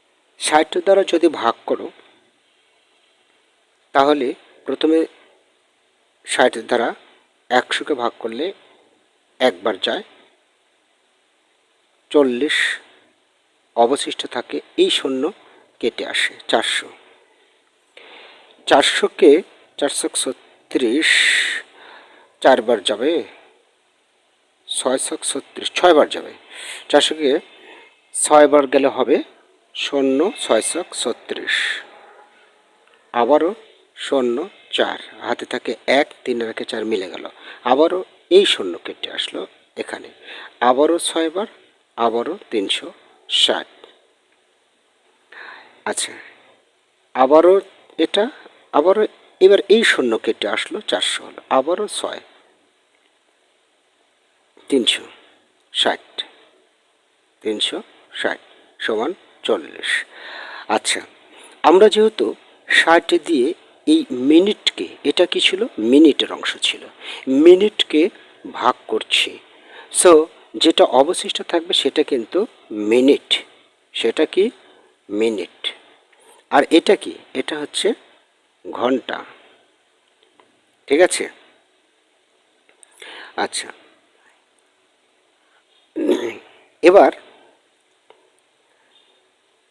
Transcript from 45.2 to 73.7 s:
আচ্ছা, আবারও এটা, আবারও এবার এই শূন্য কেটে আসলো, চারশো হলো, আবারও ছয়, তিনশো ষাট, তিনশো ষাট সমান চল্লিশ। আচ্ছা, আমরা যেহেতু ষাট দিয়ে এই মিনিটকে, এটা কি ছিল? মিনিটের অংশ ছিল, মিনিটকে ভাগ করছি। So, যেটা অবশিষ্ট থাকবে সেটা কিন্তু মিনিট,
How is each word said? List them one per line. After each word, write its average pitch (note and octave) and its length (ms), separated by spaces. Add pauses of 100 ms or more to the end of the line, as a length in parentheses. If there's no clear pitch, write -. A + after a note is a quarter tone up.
আচ্ছা, - 220 (1000)
আবারও D#3 400 (500)
এটা, G3+ 200 (540)
আবারও F#3+ 240 (380)
এবার G3 200 (140)
এই A3+ 80 (100)
শূন্য B2 200 (120)
কেটে G#2 220 (100)
আসলো, - 220 (120)
চারশো - 360
হলো, - 140 (180)
আবারও F3+ 280 (120)
ছয়, - 240 (2500)
তিনশো C3 340 (760)
ষাট, - 260 (1400)
তিনশো A2 360 (420)
ষাট - 200 (440)
সমান A#2 260 (360)
চল্লিশ। - 440 (840)
আচ্ছা, - 240 (680)
আমরা F#3 260
যেহেতু G#3+ 320 (540)
ষাট E3+ 280 (200)
দিয়ে C#3 200 (440)
এই D#3+ 80 (300)
মিনিটকে, F3 560 (240)
এটা F3+ 220
কি F#3 160
ছিল? F#3+ 120 (320)
মিনিটের C#3+ 440
অংশ - 140 (180)
ছিল, - 140 (640)
মিনিটকে F3+ 580 (560)
ভাগ A#2+ 160 (160)
করছি। - 400 (680)
So, F#3 100 (540)
যেটা E3 200 (160)
অবশিষ্ট F3+ 380 (140)
থাকবে F3 200 (100)
সেটা C#3+ 280
কিন্তু C3 280 (520)
মিনিট, B2+ 380 (720)